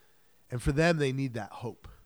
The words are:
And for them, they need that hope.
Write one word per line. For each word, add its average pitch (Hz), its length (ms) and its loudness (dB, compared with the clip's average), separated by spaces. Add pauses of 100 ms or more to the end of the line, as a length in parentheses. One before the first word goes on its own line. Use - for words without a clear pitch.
(500)
And 123 120 -6
for 151 100 2
them, 160 260 4
they 139 140 2
need 135 220 -2
that 104 180 -8
hope. - 360 -12 (180)